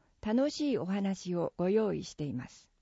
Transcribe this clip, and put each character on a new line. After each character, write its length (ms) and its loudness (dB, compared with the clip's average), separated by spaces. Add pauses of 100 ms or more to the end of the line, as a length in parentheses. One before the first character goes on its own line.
(200)
楽 300 2
し 220 0
い 60 2
お 60 -2
話 500 -2
を 220 0
ご 140 2
用 240 2
意 100 -4
し 100 -14
て 100 -6
い 100 -4
ま 140 -6
す。 200 -20 (140)